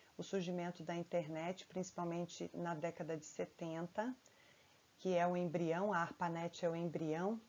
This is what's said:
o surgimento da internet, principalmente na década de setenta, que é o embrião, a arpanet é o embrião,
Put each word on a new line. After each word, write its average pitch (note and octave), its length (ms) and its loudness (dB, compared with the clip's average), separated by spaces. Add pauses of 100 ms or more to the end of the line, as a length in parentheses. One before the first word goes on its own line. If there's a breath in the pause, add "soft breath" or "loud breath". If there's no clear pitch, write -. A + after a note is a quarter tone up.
(180 loud breath)
o - 40 -4
surgimento F3 640 -2
da E3+ 100 -2
internet, E3+ 720 -2
principalmente F3 880 -4
na E3+ 220 -2
década D#3+ 400 -4
de D3+ 100 -6
setenta, F3 880 -4 (840 loud breath)
que F#3 180 2
é F3 100 6
o F3+ 120 4
embrião, F3 560 2
a E3+ 60 4
arpanet E3+ 640 0
é E3+ 40 4
o E3 60 0
embrião, E3+ 720 2